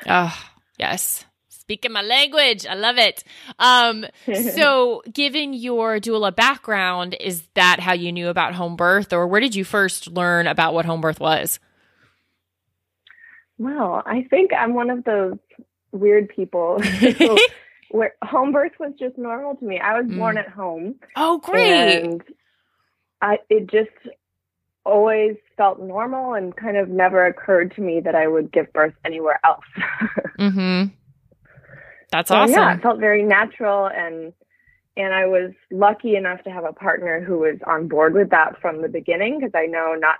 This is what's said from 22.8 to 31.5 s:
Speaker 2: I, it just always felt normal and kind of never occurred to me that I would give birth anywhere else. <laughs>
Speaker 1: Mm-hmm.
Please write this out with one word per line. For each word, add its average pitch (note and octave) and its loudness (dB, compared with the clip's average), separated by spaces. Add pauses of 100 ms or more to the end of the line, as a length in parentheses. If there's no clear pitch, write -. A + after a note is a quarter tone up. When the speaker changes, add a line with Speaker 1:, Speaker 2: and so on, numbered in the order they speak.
Speaker 2:
I, G#3 2 (100)
it G#3+ 2
just G#3+ 0 (920)
always G#3+ 2 (220)
felt F#3+ 2
normal A#3+ -6
and F#3 -6
kind G#3+ -4
of G3 0
never F#3 4
occurred F3+ 2
to G#3 -8
me E3+ -2
that E3 -2
I D#3+ 2
would D#3 0
give D#3+ 0
birth D#3 2 (100)
anywhere D#3+ -2
else. D#3 2 (100)
<laughs> - -6
Speaker 1:
Mm-hmm. F#3+ 0 (1200)